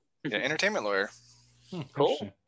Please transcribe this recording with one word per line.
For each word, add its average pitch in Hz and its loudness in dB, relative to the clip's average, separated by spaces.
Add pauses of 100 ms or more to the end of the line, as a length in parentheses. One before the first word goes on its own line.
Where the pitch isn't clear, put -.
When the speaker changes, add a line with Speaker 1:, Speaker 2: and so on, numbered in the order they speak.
(260)
Speaker 1:
Yeah, 104 -2
entertainment 156 0
lawyer. 101 0 (600)
Speaker 2:
Hmm, 180 -6 (120)
Speaker 3:
Cool. 143 4
Speaker 2:
interesting. 208 -2 (160)